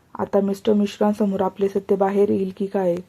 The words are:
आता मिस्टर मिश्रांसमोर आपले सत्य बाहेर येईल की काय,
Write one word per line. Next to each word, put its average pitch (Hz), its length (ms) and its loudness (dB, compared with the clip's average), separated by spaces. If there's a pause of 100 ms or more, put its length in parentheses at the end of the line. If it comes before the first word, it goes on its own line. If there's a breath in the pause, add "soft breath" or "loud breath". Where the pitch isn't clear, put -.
(200 soft breath)
आता 202 220 2
मिस्टर 196 320 0
मिश्रांसमोर 208 680 0
आपले 196 280 0
सत्य 196 260 0
बाहेर 202 340 2
येईल 190 280 -2
की 196 80 -2
काय, 185 300 0 (140)